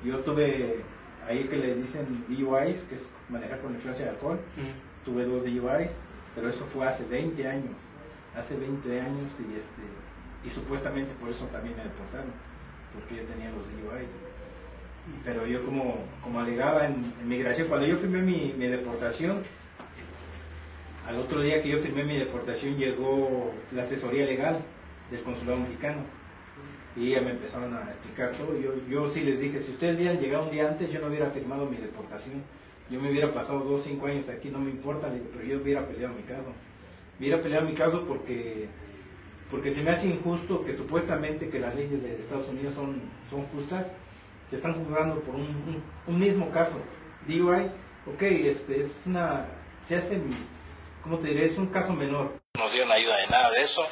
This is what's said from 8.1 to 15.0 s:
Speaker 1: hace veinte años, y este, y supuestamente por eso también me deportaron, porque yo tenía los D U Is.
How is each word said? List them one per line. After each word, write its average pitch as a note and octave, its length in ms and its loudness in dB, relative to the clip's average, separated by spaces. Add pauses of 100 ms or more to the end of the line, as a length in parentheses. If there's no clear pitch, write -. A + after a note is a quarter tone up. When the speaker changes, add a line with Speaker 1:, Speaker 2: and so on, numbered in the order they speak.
Speaker 1:
hace A#2 220 -6
veinte C3 440 -2
años, C#3 280 -2 (120)
y G#2+ 180 -6
este, G#2+ 260 -10 (600)
y B2 80 -6
supuestamente C3+ 680 -2
por A#2+ 80 -6
eso A#2+ 180 -4
también A#2 300 -6
me A2 60 -8
deportaron, G#2+ 480 -8 (640)
porque A2+ 220 -10
yo A2+ 80 -6
tenía A2+ 260 -8
los G#2 160 -8
D G#2+ 80 -10 (100)
U G#2+ 60 -6 (100)
Is. A#2+ 80 -8 (1160)